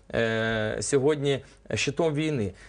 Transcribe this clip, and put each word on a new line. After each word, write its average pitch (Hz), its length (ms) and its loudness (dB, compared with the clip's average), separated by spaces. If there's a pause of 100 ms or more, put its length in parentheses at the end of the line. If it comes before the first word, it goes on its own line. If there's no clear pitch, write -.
(140)
е, 113 680 0
сьогодні 139 640 2 (300)
щитом 151 400 0
війни. 143 400 -2 (160)